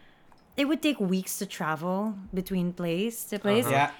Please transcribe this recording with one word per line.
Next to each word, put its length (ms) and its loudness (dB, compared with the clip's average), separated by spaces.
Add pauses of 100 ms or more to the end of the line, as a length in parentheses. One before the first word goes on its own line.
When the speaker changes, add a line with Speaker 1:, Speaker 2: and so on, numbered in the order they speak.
(580)
Speaker 1:
it 100 2
would 140 0
take 180 2
weeks 380 0
to 80 -4
travel 720 -2 (180)
between 400 0
place 560 -2
to 80 -4
place. 280 4
Speaker 2:
Uh-huh. 100 2
Speaker 3:
Yeah. 240 4